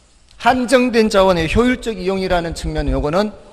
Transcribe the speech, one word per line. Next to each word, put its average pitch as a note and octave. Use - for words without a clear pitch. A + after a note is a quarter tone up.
한정된 B3
자원의 F#3
효율적 A#3+
이용이라는 F3+
측면은 D#3
요거는 D3+